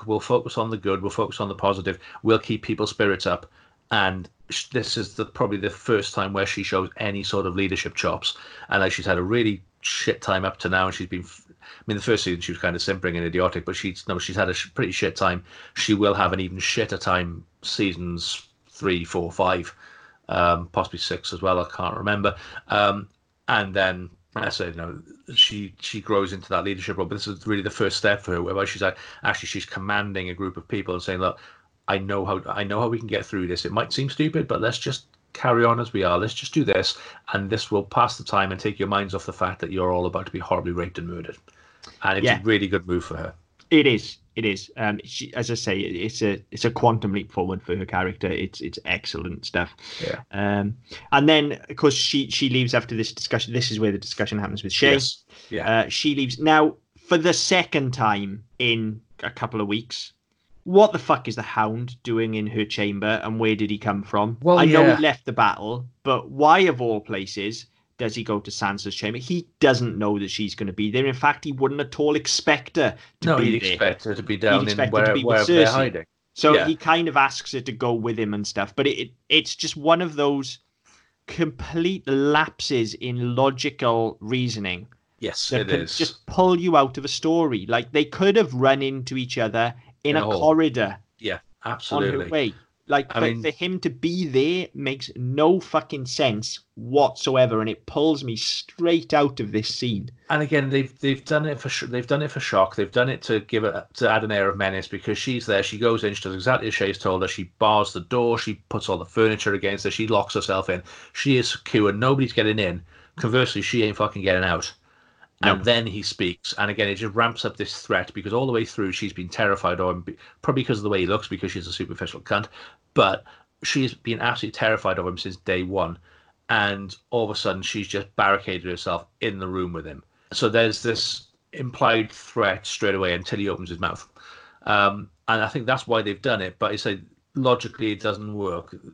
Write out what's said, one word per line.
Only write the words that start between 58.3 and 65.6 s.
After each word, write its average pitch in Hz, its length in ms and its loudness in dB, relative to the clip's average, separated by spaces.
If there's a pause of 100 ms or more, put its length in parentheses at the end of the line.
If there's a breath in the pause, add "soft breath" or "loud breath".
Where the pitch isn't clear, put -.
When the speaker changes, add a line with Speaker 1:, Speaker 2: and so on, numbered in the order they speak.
Speaker 2:
in 113 420 0 (220)
a - 80 -4
couple 120 280 -4
of 104 80 0
weeks, 113 460 -6 (520)
what 202 260 8
the 180 80 -2
fuck 135 280 2
is 110 80 -4
the 117 60 -6
Hound 117 640 -2
doing 113 320 0
in 107 120 -2
her 107 180 0
chamber, 104 580 0
and 110 160 -4
where 110 160 4
did 101 160 -2
he 104 60 -2
come 101 260 -2
from? 110 400 0
Speaker 1:
Well, 175 160 6
Speaker 2:
I - 60 8
know 151 200 8
Speaker 1:
yeah. 127 120 8
Speaker 2:
he 151 40 2
left 147 240 2
the 131 60 -4
battle, 117 560 2 (160)